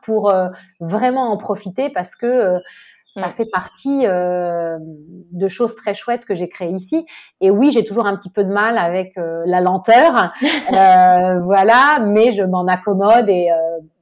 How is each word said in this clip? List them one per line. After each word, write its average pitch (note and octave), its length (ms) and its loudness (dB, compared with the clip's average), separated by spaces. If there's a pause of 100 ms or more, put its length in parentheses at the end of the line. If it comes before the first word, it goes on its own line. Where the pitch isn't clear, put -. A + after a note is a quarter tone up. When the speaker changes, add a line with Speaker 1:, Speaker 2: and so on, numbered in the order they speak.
Speaker 1:
pour, G#3+ 260 -2
euh, F#3 180 0 (340)
vraiment A#3 500 -2
en G3+ 60 -4
profiter G3 520 -8
parce F3+ 260 -10
que, - 100 -10
euh, A3 340 0 (560)
ça F#3 120 -8
Speaker 2:
Mm. F3+ 40 -8
Speaker 1:
fait A3+ 200 -6
partie, C4+ 540 -4
euh, F3 720 -4 (540)
de F3+ 160 -4
choses A3+ 280 -4
très G3+ 200 -8
chouettes A#3+ 300 -8
que G3+ 100 -6
j'ai F3 120 -8
créées F3+ 240 -10
ici. F#3+ 360 -6 (340)
Et F#3+ 80 4
oui, A#3 220 2
j'ai A#3+ 120 0
toujours G#3 220 -4
un G3 100 -2
petit F#3+ 160 -16
peu G3+ 120 -2
de F#3+ 100 -4
mal A3 240 -2
avec, F#3 400 -4
euh, E3 300 -8
la F3+ 140 0
lenteur, G#3+ 720 2 (100)
Speaker 2:
<laughs> D4 300 -2
Speaker 1:
euh, F#3 720 6
voilà, A3 640 4
mais G#3+ 260 4
je G3+ 120 -2
m'en F3+ 240 -2
accommode G3 600 0
et, F3+ 240 2
euh, E3 280 -2 (220)